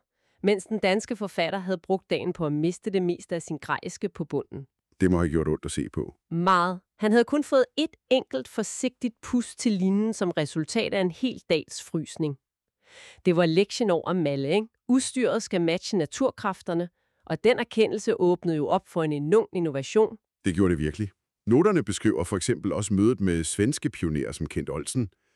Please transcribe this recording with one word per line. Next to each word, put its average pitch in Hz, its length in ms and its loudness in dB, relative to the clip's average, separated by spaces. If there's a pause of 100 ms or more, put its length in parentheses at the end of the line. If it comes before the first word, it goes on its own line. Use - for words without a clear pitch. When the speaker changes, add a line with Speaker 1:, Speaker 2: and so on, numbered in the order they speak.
(420)
Speaker 1:
mens 190 220 2
den 220 140 -4
danske 202 380 0
forfatter 185 420 -4
havde 185 200 -4
brugt - 320 -4
dagen 175 220 -2
på 170 140 -4
at 147 60 0
miste 165 380 -2
det 185 120 0
meste 175 320 -4
af 170 80 -6
sin 151 160 -8
grejeske - 500 -6
på - 160 -6
bunden. - 420 -6 (340)
Speaker 2:
Det 92 100 6
må 87 80 4
have 85 100 2
gjort 76 200 0
ondt 76 160 -2
at 73 60 -8
se - 220 -4
på. - 220 -6 (160)
Speaker 1:
Meget. 180 500 0 (180)
Han 214 140 0
havde 233 120 6
kun 285 200 0
fået 262 200 4 (120)
et 311 140 -2 (200)
enkelt 262 380 -2
forsigtigt - 760 -6
pus - 340 -4
til 226 160 0
linen 202 400 2
som 185 180 -2
resultat 160 640 -2
af 196 60 2
en 185 100 0
hel 233 300 -6 (100)
dags - 320 -2
frysning. 156 540 -6 (920)
Det 175 100 4
var 175 100 4
lektien 196 440 2
over 165 220 0
Malle, 143 420 0
ikke? 214 120 0 (220)
Udstyret 247 540 0
skal 180 180 -2
matche 170 380 0
naturkræfterne, 180 920 -2 (380)
og - 180 -4
den 240 140 4
erkendelse 220 640 0
åbnede 175 360 2
jo 147 100 0
op - 220 0
for 170 140 -2
en 156 100 0
enorm 151 400 2
innovation. 170 640 0 (280)
Speaker 2:
Det 92 100 0
gjorde 92 160 4
det 82 80 2
virkelig. 76 320 -4 (360)
Noterne 156 380 4
beskriver 92 400 0
for 101 120 -4
eksempel 98 360 -2
også 101 220 -2
mødet 107 260 4
med 85 240 2
svenske 123 460 -2
pionerer 73 420 -4
som 76 140 -6
Kent 71 240 -6
Olsen. 78 380 -4 (280)